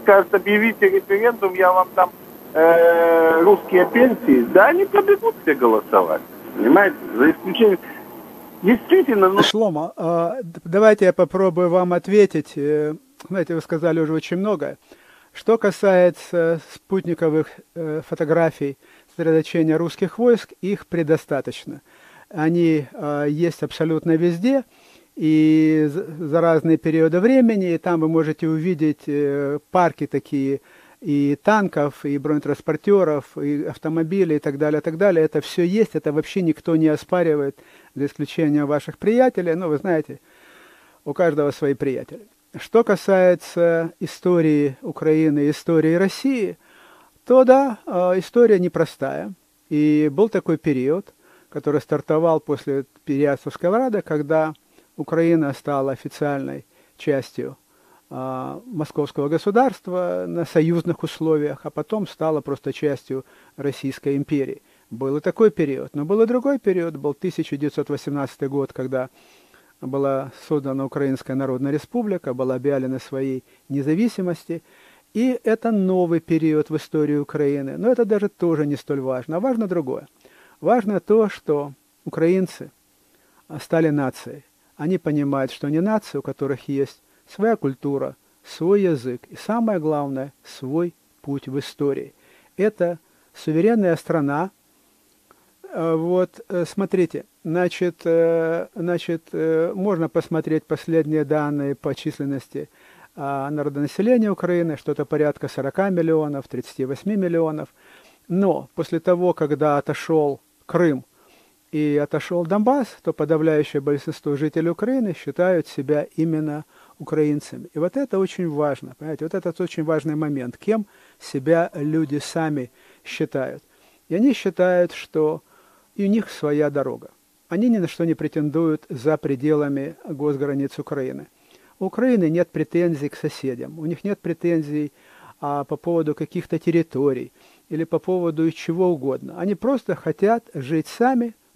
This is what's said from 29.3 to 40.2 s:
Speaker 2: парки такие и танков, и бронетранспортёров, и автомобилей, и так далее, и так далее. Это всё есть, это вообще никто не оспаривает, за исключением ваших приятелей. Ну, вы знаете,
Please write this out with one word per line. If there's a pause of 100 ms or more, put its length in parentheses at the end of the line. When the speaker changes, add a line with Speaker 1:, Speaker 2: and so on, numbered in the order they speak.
Speaker 2:
парки
такие (400)
и
танков,
и
бронетранспортёров,
и
автомобилей,
и
так
далее,
и
так
далее.
Это
всё
есть,
это
вообще
никто
не
оспаривает, (380)
за
исключением
ваших
приятелей.
Ну,
вы
знаете, (840)